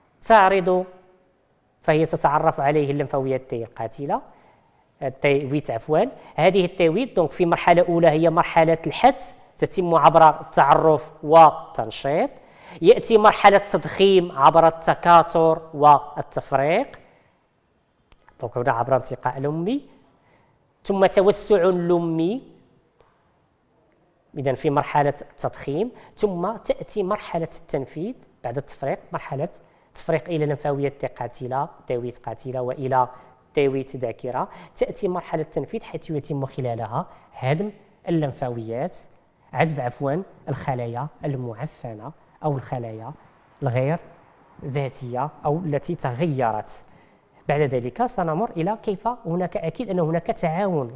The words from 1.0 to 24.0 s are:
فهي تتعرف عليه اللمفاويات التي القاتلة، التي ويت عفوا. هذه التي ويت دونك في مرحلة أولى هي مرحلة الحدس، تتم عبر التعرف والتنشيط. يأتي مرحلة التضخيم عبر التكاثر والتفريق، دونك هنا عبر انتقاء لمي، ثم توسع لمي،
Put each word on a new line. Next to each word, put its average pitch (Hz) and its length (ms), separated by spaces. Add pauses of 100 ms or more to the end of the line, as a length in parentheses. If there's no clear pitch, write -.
فهي 156 240
تتعرف 156 540
عليه 143 320
اللمفاويات 135 500
التي 117 220
القاتلة، 143 580 (800)
التي 143 440
ويت 139 260
عفوا. 156 340 (300)
هذه 180 300
التي 175 240
ويت 220 260
دونك 165 160
في 180 140
مرحلة 170 440
أولى 170 200
هي 160 200
مرحلة 165 480 (100)
الحدس، - 480 (220)
تتم 165 380
عبر 156 460
التعرف 156 680 (120)
والتنشيط. 151 1080 (520)
يأتي 220 360
مرحلة 202 400
التضخيم 185 720
عبر 156 360
التكاثر 160 920 (120)
والتفريق، 147 1120 (1500)
دونك 120 160
هنا 123 140
عبر 120 240
انتقاء 127 440
لمي، 165 420 (1040)
ثم 196 220
توسع 196 580
لمي، 175 920 (1800)